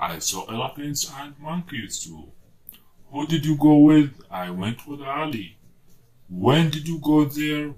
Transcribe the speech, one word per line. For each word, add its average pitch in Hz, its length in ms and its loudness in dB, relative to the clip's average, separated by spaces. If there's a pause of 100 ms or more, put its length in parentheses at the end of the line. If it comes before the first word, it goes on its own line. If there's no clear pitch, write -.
I - 180 -6
saw - 300 -6
elephants 139 540 -8 (180)
and 143 120 -16 (160)
monkeys - 460 -10 (100)
too. 160 200 -18 (880)
Who 147 160 -8
did 156 180 -2
you 156 120 0
go 151 180 6 (160)
with? 151 200 6 (200)
I 90 200 -8
went 95 380 -6
with 143 140 -16
Ali. 135 560 -8 (880)
When 151 280 4
did 151 140 -8
you 165 100 -6 (120)
go 151 80 6 (220)
there? 151 260 -4 (120)